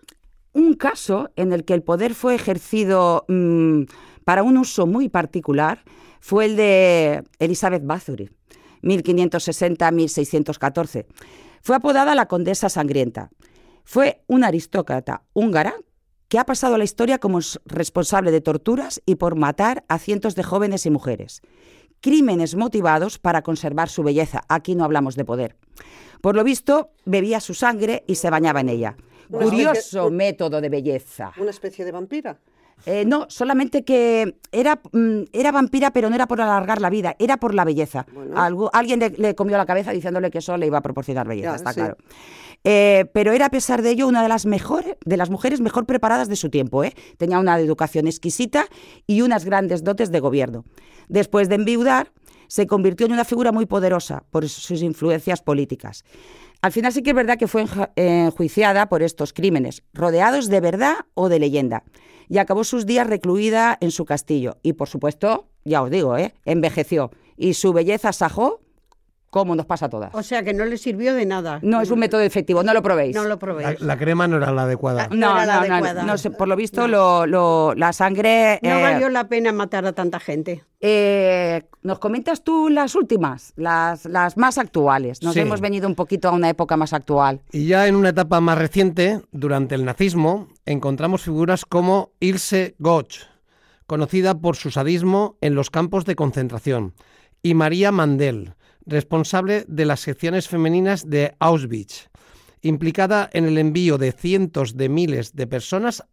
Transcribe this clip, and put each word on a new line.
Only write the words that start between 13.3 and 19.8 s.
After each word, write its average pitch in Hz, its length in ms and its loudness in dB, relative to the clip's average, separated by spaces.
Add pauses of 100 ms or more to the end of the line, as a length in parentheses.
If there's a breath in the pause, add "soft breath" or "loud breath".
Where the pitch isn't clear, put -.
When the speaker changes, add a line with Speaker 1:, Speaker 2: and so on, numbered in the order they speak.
Speaker 1:
Fue - 420 0
una 254 200 4
aristócrata 160 800 -4 (100)
húngara 208 400 0 (540)
que 220 100 0
ha 254 80 2
pasado 254 300 0
a - 20 2
la 208 60 0
historia 240 340 -2
como 190 220 0
s-, - 260 -8
responsable 170 640 -2
de 160 100 4
torturas 220 640 -4
y 185 120 2
por 170 200 -2
matar 156 520 0